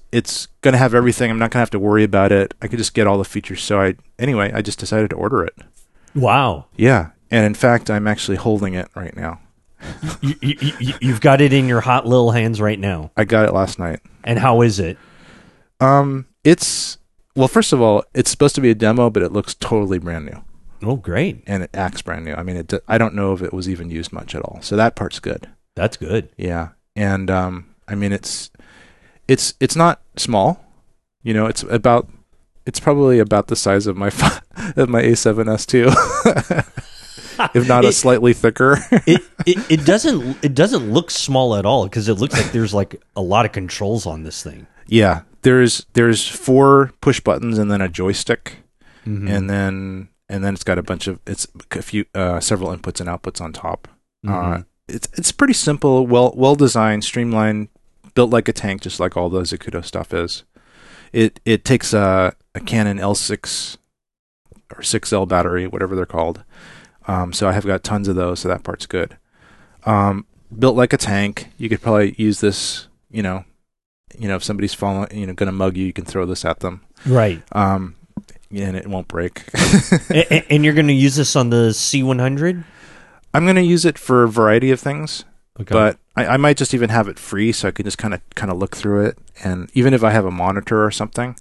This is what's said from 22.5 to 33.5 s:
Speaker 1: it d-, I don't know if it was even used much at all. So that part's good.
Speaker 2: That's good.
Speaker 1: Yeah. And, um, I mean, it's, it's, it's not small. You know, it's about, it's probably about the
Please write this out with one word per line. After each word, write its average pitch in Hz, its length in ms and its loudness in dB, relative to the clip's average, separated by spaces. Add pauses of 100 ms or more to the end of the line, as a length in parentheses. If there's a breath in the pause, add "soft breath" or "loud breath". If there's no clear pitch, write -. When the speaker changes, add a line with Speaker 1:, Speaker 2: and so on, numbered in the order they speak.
Speaker 1:
it 82 100 -10
d-, 98 200 -4
I 110 120 0
don't 110 160 -2
know 98 180 -2
if 92 80 -6
it 90 120 -8
was 92 140 -8
even 85 220 -8
used 82 240 -10
much - 220 -12
at - 80 -8
all. - 180 -14
So - 140 -6
that 110 200 2
part's - 240 -8
good. - 300 -10 (260)
Speaker 2:
That's 98 220 -4
good. 90 400 -6
Speaker 1:
Yeah. 85 320 -6 (260)
And, 98 360 -2
um, 92 380 -4 (180)
I 107 80 -8
mean, 101 160 -2
it's, - 400 -8 (760 soft breath)
it's, - 320 0
it's 135 160 0
not 165 260 2 (160)
small. 120 460 0 (600)
You 113 100 -4
know, 107 140 0
it's - 160 -6
about, 120 440 2 (600)
it's 127 120 -8
probably 139 380 4
about 104 300 2
the 113 80 -2